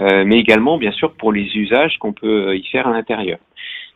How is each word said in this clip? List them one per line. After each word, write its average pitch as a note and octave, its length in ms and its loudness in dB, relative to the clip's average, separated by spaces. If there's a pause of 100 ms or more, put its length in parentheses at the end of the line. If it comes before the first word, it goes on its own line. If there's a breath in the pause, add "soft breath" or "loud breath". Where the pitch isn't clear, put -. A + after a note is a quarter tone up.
euh, G2 240 4
mais G#2+ 140 4
également A2+ 400 4
bien G#2+ 140 -2
sûr - 200 -4
pour A2 200 -2
les G2+ 240 -4
usages A#2+ 420 0
qu'on G#2+ 140 -6
peut, G#2+ 360 -2
euh, F#2+ 80 -2
y F#2+ 80 -10
faire C3 240 -4
à A#2 40 0
l'intérieur. G#2+ 460 -4 (580 loud breath)